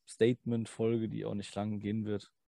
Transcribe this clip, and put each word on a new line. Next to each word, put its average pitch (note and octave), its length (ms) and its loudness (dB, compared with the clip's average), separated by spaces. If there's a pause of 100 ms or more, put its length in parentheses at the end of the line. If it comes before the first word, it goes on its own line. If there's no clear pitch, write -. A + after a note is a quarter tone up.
Statement-Folge, A#2 1000 2
die G#2+ 160 -4
auch A2 100 -2
nicht G2+ 220 -6
lang G#2 240 -2
gehen G#2+ 240 -2
wird, G#2 260 -4 (180)